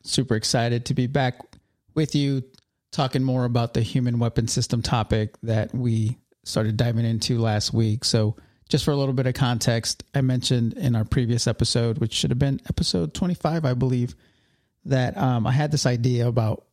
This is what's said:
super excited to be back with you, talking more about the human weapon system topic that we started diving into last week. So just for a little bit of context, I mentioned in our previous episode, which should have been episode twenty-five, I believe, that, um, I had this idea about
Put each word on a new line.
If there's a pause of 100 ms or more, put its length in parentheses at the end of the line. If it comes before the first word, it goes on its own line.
(140)
super
excited
to
be
back (520)
with
you, (480)
talking
more
about
the
human
weapon
system
topic
that
we (260)
started
diving
into
last
week.
So (320)
just
for
a
little
bit
of
context, (100)
I
mentioned
in
our
previous
episode,
which
should
have
been
episode
twenty-five,
I
believe, (680)
that,
um,
I
had
this
idea
about